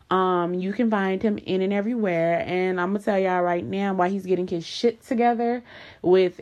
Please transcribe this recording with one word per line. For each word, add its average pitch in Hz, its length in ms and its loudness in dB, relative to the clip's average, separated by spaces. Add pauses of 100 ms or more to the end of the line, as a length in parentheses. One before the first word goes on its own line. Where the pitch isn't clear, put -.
(120)
Um, 180 440 2
you 185 180 -2
can 233 160 0
find 190 320 0
him 208 160 0
in 190 240 -2
and 190 100 0
everywhere. 196 760 0
And 185 340 -2
I'm 185 120 -2
gonna 202 100 -4
tell 202 160 0
y'all 185 240 0
right 175 200 0
now 196 300 -2
why 180 160 2
he's 196 160 -4
getting 180 220 0
his 170 180 -6
shit - 380 -2
together 240 600 0 (380)
with 180 400 4